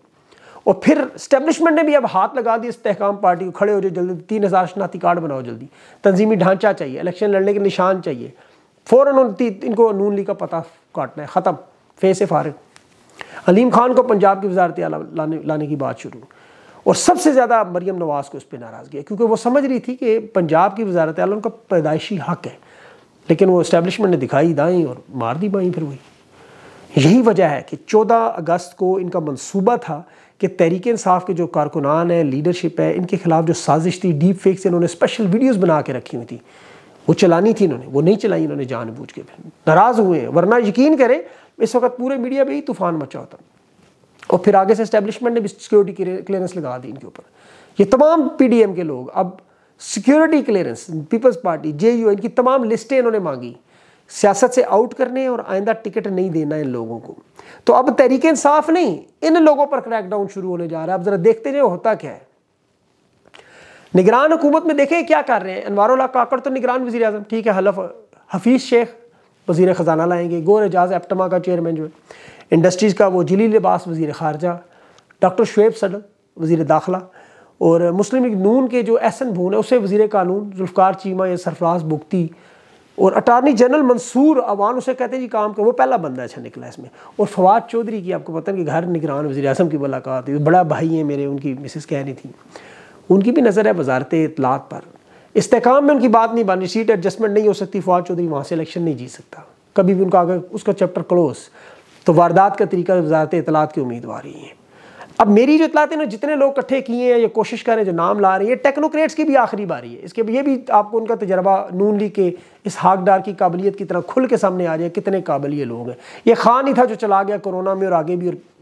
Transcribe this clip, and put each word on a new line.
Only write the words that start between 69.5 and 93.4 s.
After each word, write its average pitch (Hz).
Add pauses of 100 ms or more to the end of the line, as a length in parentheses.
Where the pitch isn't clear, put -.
ख़जाना 165
लाएंगे, 175
गोर 208
एजाज 180
एप्टमा 185
का 180
चेयरमैन 170
जो 156
है, 156 (640)
इंडस्ट्रीज़ 180
का 202
वो 185
जिली 196
लिबास 185
वज़ीर 160
ख़ारजा, 156 (640)
डॉक्टर 185
शुएब 220
सडल 202 (340)
वज़ीर 165
दाखिला, 160 (580)
और 170
मुस्लिम 208
लीग 208
नून 240
के 240
जो 220
एहसन 233
भून 180
है 220
उसे 247
वज़ीर 208
कानून 202
जुल्फ़कार 185
चीमा 185
या 180
सरफराज 170
बुगती, 156 (680)
और 190
अटॉर्नी 254
जनरल 247
मंसूर 254
अवान 208
उसे 254
कहते 254
हैं 262
जी 240
काम 214
का, 208
वो 233
पहला 262
बंदा 131
अच्छा 123
निकला 120
इसमें। 127 (320)
और 202
फवाद 185
चौधरी 214
की 180
आपको 165
पता 160
है 196
कि 175
घर 160
निगरान 151
वज़ीर 139
आज़म 165
की 151
मुलाकात 131
हुई, 143
बड़ा 165
भाई 160
है 160
मेरे, 143
उनकी 139
मिसेस 143
कह 139
रही 135
थी, - (760)
उनकी 196
भी 269